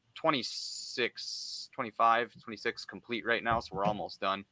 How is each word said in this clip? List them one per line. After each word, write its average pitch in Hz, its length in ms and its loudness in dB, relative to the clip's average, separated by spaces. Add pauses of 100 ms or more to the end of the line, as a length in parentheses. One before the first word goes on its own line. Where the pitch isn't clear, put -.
(160)
twenty-six, - 1600 -2
twenty-five, 117 600 4 (100)
twenty-six 113 420 -4
complete 104 400 -6
right 110 180 2
now. 117 180 2
So - 140 -10
we're 98 100 2
almost 101 340 0
done. 98 320 0